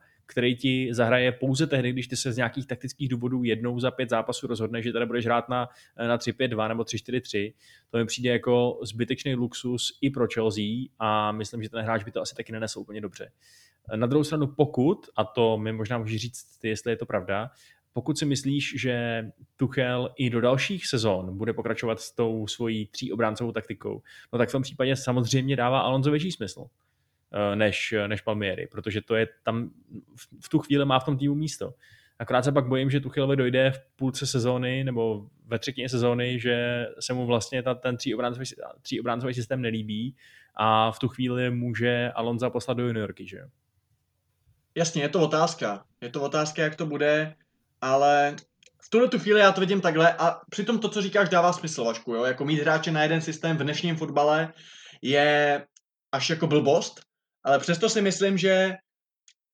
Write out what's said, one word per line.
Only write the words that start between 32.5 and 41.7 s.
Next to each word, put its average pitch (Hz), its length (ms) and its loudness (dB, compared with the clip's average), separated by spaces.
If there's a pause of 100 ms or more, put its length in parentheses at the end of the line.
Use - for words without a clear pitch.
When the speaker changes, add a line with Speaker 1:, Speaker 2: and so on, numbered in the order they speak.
Speaker 1:
pak 139 160 2
bojím, 131 220 0
že 139 100 2
Tuchelovi 135 360 0
dojde 131 360 4
v 135 80 -6 (160)
půlce 131 320 -2
sezóny 127 560 0
nebo 113 420 -2 (200)
ve 113 140 -4
třetině 131 300 -6
sezóny, 123 500 0
že 120 460 -2 (140)
se - 140 -4
mu 127 120 -2
vlastně 120 380 0
ta, 123 100 0
ten 123 240 -4
tříobráncový 120 480 -4
sy-, - 100 -12 (260)
tříobráncový 123 520 -4
systém 123 280 -4
nelíbí 113 540 -4 (400)
a 110 360 4
v - 80 -8
tu 127 80 0
chvíli 123 440 -2
může 120 640 0